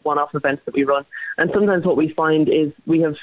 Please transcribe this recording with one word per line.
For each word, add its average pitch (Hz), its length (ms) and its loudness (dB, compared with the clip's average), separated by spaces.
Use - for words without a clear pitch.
one-off 147 300 -2
events 143 320 -4
that - 80 -10
we 139 100 0
run. 139 200 0
And 160 160 0
sometimes 196 320 2
what 175 120 2
we 156 180 0
find 156 340 2
is 151 240 2
we 160 140 2
have 156 220 0